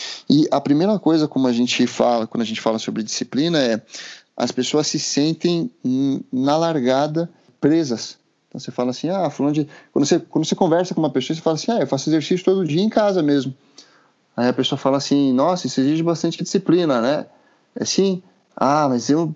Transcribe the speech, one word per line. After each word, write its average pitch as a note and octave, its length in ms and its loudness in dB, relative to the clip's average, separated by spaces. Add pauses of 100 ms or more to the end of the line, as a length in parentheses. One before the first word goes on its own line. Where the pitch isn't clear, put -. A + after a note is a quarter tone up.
(320)
E D3 200 6
a C#3 100 2
primeira F3 380 2
coisa, D#3+ 300 2
como C3 180 -2
a B2 60 2
gente A#2+ 340 2
fala, A#2 400 0
quando A#2 160 -4
a A2 40 -2
gente A2 140 -8
fala A2 180 0
sobre A2 240 -6
disciplina, D3 580 -2
é A2+ 220 0 (520)
as A#2+ 160 -2
pessoas D3 360 0
se - 120 -4
sentem D#3+ 720 -2 (140)
n-, C3+ 480 -2
na C3+ 240 0
largada D#3 720 0 (320)
presas. C#3+ 560 0 (320)
Então, - 120 -14
você - 100 -12
fala B2 200 -2
assim, C3+ 180 -6
"Ah, F3+ 220 -2
fulano C#3+ 240 -2
de," D3 120 0 (280)
quando C#3 100 2
você, E3+ 140 2
quando D#3+ 260 -2
você - 100 -2
conversa F3+ 400 2
com E3 60 0
uma D#3 100 2
pessoa, C#3 240 -4
você D#3+ 80 -6
fala D#3+ 140 0
assim, A#3 160 -4
"Ah, A#3 80 0
eu C#3 60 0
faço C3+ 240 -2
exercício D#3+ 340 0
todo F#3+ 220 2
dia D3+ 160 0
em A3 80 0
casa G3+ 320 2
mesmo." C#3 320 0 (840)
Aí A#2+ 120 0
a B2+ 40 2
pessoa C3+ 260 -2
fala C#3 200 2
assim, C#3 340 2
"Nossa, D#3+ 340 0
isso C#3+ 140 -2
exige D3+ 220 2
bastante E3+ 400 -2
disciplina, E3 580 2
né?" C3+ 260 -2 (480)
É - 120 -6
sim. F#3 360 0 (320)
"Ah, C#3+ 360 2
mas A#2+ 180 -2
eu, D#3 280 2